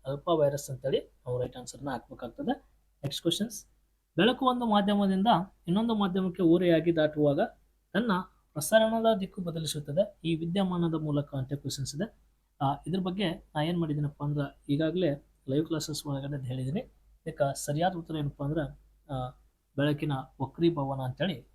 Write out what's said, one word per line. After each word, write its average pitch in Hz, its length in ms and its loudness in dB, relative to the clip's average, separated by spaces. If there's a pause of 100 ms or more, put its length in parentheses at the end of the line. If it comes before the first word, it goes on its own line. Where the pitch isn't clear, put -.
ಅಲ್ಫಾ 143 260 -4
ವೈರಸ್ 143 380 2
ಅಂತೇಳಿ 131 300 -2
ನಾವು - 420 -6
ರೈಟ್ 123 160 -6
ಆನ್ಸರ್ನ 143 320 -10
ಹಾಕ್ಬೇಕಾಗ್ತದೆ. 220 760 -6 (380)
ನೆಕ್ಸ್ಟ್ - 180 -6
ಕ್ವೆಶನ್ಸ್, 202 440 -4 (520)
ಬೆಳಕು 254 280 4
ಒಂದು 247 200 2
ಮಾಧ್ಯಮದಿಂದ 202 600 2 (400)
ಇನ್ನೊಂದು 220 280 2
ಮಾಧ್ಯಮಕ್ಕೆ 190 460 0
ಓರೆಯಾಗಿ 170 540 6
ದಾಟುವಾಗ 151 440 4 (540)
ತನ್ನ 220 180 2 (420)
ಪ್ರಸರಣದ 220 640 4
ದಿಕ್ಕು 190 240 -6
ಬದಲಿಸುತ್ತದೆ. 160 840 -2
ಈ 165 120 0
ವಿದ್ಯಮಾನದ 170 580 0
ಮೂಲಕ 147 420 -2
ಅಂತ 131 180 -4
ಕ್ವೆಶನ್ಸ್ 139 420 -6
ಇದೆ. 196 200 -6 (460)
ಆ, 139 120 0 (140)
ಇದ್ರ 175 120 -2
ಬಗ್ಗೆ 185 300 -2
ನಾ - 340 -4
ಏನ್ 170 140 -2
ಮಾಡಿದ್ದೀನಪ್ಪ 151 460 -2
ಅಂದ್ರೆ 147 460 -4
ಈಗಾಗಲೇ 156 580 0 (220)
ಲೈವ್ 151 160 0
ಕ್ಲಾಸಸ್ 156 400 -6
ಒಳಗಡೆ 139 420 -6
ಹೇಳಿದ್ದೀನಿ. 131 320 -4
ಇದಕ್ಕೆ - 760 -4 (100)
ಸರಿಯಾದ 165 300 0
ಉತ್ತರ 165 200 -6
ಏನಪ್ಪ 147 280 -4
ಅಂದ್ರೆ, 151 180 0 (520)
ಆ, 127 160 -4 (480)
ಬೆಳಕಿನ 147 340 0 (300)
ವಕ್ರೀಭವನ 139 600 0
ಅಂತೇಳಿ 131 540 -4